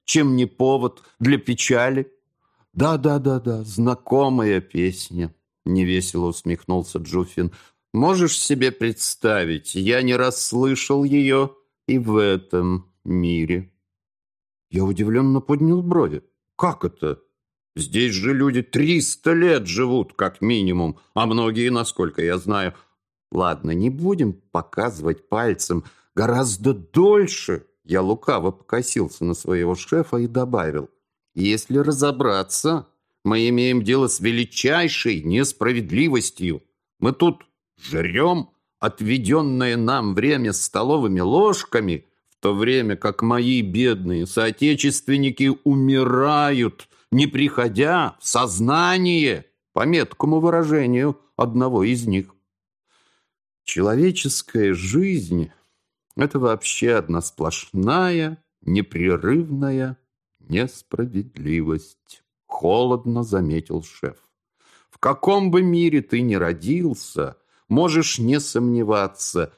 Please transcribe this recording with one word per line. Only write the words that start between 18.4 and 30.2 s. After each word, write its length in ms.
триста 720
лет 340
живут, 460
как 280
минимум, 580
а 120
многие, 440
насколько 520
я 160
знаю». 360
«Ладно, 400
не 180
будем 440
показывать 960
пальцем. 560
Гораздо 600
дольше», 920
я 160
лукаво 500
покосился 720
на 100
своего 420
шефа 420
и 100